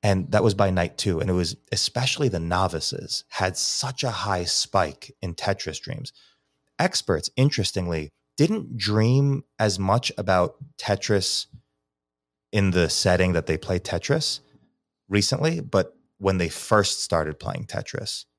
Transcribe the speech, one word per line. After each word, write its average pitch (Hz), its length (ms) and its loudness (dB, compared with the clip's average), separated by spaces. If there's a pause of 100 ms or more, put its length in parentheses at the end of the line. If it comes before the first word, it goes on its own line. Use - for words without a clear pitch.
And 95 300 2
that 104 140 4
was 104 80 4
by 98 160 2
night 87 280 0
two. 87 220 0
And 71 100 -2
it 90 40 2
was 87 240 0 (160)
especially - 560 0
the 92 100 -2
novices 85 880 -2
had 95 300 -2
such - 480 -4
a 120 60 -2
high 95 340 -4
spike - 760 -2
in 87 140 -6
Tetris - 460 -4
dreams. - 320 -10 (640)
Experts, 104 580 0
interestingly, 90 800 0 (240)
didn't 202 400 0
dream 117 680 2 (140)
as 104 200 0
much 101 400 0
about 92 380 2 (220)
Tetris - 720 0 (1040)
in 98 180 4
the 87 180 4
setting 90 440 4
that 82 120 0
they 78 120 0
play 90 200 -4
Tetris - 640 -2 (680)
recently, 104 500 0
but - 380 0 (200)
when 95 200 2
they 85 120 0
first - 540 2
started 80 340 -2
playing - 280 -8
Tetris. - 580 -8 (160)